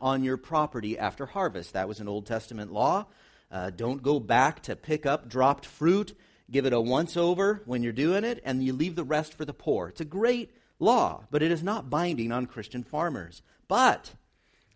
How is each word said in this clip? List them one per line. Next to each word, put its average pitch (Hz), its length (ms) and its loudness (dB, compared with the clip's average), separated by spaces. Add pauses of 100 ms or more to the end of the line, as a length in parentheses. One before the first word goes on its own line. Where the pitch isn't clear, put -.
on 131 220 2
your 131 140 0
property 131 600 -2
after 131 300 -4
harvest. 101 460 -4
That 95 140 -2
was 104 120 -8
an 104 80 -8
Old 101 180 -4
Testament 110 480 -6
law. 156 320 2 (460)
Uh, 92 180 -4
don't 117 320 -4
go 143 180 2
back 127 440 4
to - 120 -6
pick 151 300 -4
up 139 240 -2
dropped 127 380 2
fruit. 190 500 0 (320)
Give 139 160 2
it 127 80 2
a 120 80 4
once-over 170 840 2
when 123 160 -2
you're 117 120 -2
doing 175 320 2
it, 240 180 -6
and 131 180 -2
you 131 120 0
leave 160 240 -2
the 165 80 -2
rest 151 280 -2
for 156 120 -8
the 143 80 -8
poor. 101 340 -2
It's 92 140 -10
a 156 40 -6
great 226 460 0 (280)
law, 165 520 2
but 147 100 2
it 165 80 4
is 165 140 0
not 185 260 -4
binding 139 440 0
on 127 120 -2
Christian 120 380 -10
farmers. 127 580 -6 (280)
But - 460 2 (600)